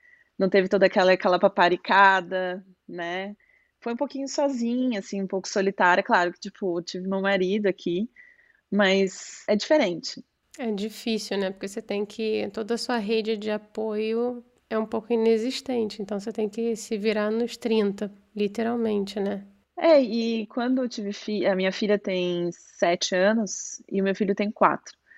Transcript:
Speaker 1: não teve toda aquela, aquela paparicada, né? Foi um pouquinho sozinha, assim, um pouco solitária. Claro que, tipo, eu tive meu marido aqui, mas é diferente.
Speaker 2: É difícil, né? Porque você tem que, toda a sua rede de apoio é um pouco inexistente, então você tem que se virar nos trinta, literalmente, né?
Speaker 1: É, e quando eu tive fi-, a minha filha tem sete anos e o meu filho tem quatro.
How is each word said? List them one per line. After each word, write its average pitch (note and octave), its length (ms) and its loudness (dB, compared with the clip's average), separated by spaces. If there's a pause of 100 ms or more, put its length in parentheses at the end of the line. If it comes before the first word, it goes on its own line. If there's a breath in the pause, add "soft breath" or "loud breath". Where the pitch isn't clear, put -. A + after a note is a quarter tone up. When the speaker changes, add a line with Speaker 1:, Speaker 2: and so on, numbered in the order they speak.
(380 soft breath)
Speaker 1:
não F#3+ 100 4
teve F#3 200 4
toda G3 180 4
aquela, F#3 260 6
aquela F#3 260 2
paparicada, F#3 1300 4 (240)
né? F3 480 -6 (440)
Foi A#3+ 120 -6
um A#3 40 -4
pouquinho C#4 300 -4
sozinha, B3+ 720 0
assim, G3 220 -6
um F#3+ 40 -4
pouco F#3+ 220 -4
solitária. G3 540 2
Claro F3+ 300 2
que, - 80 -16
tipo, F#3 380 -6
eu F3 40 -6
tive F#3 240 -10
meu F#3+ 140 -2
marido G3 460 0
aqui, F3+ 420 -2 (600 soft breath)
mas G3 760 0
é G#3+ 80 2
diferente. G#3 680 0 (340)
Speaker 2:
É A#3 140 -4
difícil, G#3+ 640 -4
né? F#3+ 120 -2
Porque G3 180 -10
você G#3+ 140 -10
tem G3+ 240 -4
que, G#3+ 460 -4
toda A3 220 -6
a A#3 40 -2
sua B3 200 -4
rede A3 380 -2
de G#3+ 140 -6
apoio A3 920 -4 (280)
é A3 80 -2
um A3 80 -2
pouco A3+ 260 -4
inexistente, A3+ 880 0
então G3+ 180 -6
você G#3 140 -8
tem G#3+ 160 -2
que A3+ 280 -4
se A3 200 -6
virar G#3+ 340 0
nos A#3 260 -2
trinta, G#3 540 0 (240)
literalmente, G#3+ 840 -2
né? G3 240 -4 (320)
Speaker 1:
É, E4 240 6
e A3+ 460 0
quando B3+ 360 -2
eu B3 60 -2
tive G#3 240 -6
fi-, G#3 340 -2
a G3 80 4
minha F#3+ 180 0
filha G#3 260 0
tem F3 540 -2
sete - 640 -2
anos G3+ 760 0
e G3 100 -2
o G3 40 2
meu F#3+ 100 2
filho G3 200 0
tem G#3 160 -2
quatro. - 460 0 (220 soft breath)